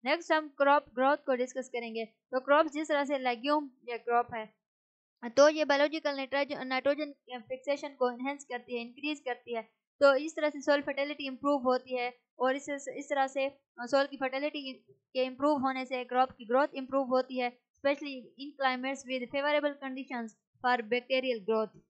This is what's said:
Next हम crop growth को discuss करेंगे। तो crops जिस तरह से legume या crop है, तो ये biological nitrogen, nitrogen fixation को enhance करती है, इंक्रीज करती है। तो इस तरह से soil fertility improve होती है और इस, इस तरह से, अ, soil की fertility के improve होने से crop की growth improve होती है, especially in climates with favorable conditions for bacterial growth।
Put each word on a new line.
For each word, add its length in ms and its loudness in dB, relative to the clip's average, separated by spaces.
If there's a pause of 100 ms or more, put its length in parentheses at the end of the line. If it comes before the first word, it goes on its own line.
Next 280 0
हम 160 2
crop 360 4 (100)
growth 220 4
को 180 -2
discuss 340 -4
करेंगे। 360 -6
तो 360 -6
crops 300 4
जिस 180 -6
तरह 160 2
से 140 -2
legume 520 0 (180)
या 80 -6
crop 380 0
है, 280 -12 (600)
तो 260 6
ये 160 2
biological 520 0
nitrogen, 500 -4
nitrogen 480 -2 (180)
fixation 560 -6
को 220 -2
enhance 340 -8
करती 300 -10
है, 60 -4
इंक्रीज 400 -8
करती 340 -8
है। 80 -4 (380)
तो 140 8
इस 220 -2
तरह 140 0
से 100 -10
soil 220 2
fertility 440 -4
improve 360 0
होती 340 0
है 180 -4 (240)
और 180 2
इस, 120 -8
इस 420 -8
तरह 160 2
से, 200 -2
अ, 120 -8 (220)
soil 260 2
की 100 -12
fertility 560 -4 (180)
के 340 -4
improve 360 2
होने 240 -2
से 200 -6
crop 260 2
की 140 -18
growth 300 2
improve 340 -2
होती 300 0
है, 140 -2
especially 680 -6 (220)
in 200 -6
climates 380 -2 (100)
with 220 -4
favorable 500 0
conditions 460 -8 (360)
for 160 2
bacterial 680 -2
growth। 400 0